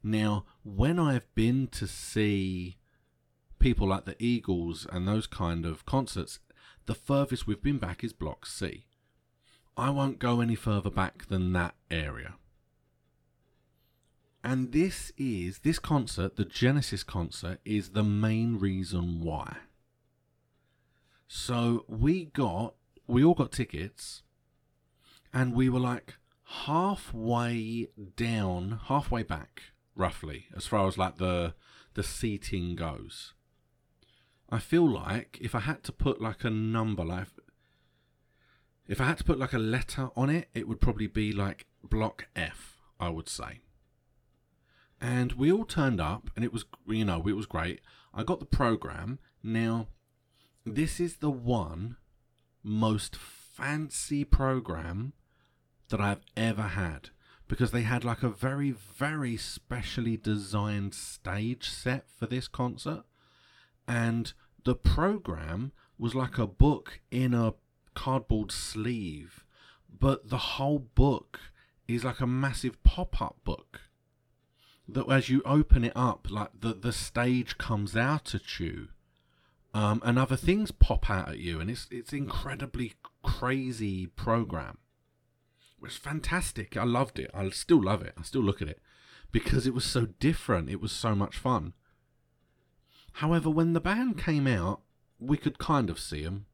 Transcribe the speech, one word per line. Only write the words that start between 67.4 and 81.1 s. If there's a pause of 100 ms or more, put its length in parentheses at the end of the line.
cardboard
sleeve, (440)
but
the
whole
book (460)
is
like
a
massive
pop-up
book (1040)
that
as
you
open
it
up,
like, (100)
the,
the
stage
comes
out
at
you, (840)
um,
and
other
things
pop